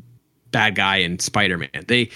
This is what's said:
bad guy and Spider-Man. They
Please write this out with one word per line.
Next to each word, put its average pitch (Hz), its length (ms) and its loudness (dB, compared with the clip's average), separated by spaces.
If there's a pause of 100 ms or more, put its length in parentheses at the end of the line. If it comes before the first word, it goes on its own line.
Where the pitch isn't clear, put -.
(520)
bad 107 240 2
guy 98 220 2
and 87 240 -2
Spider-Man. 90 480 -2 (180)
They 120 280 2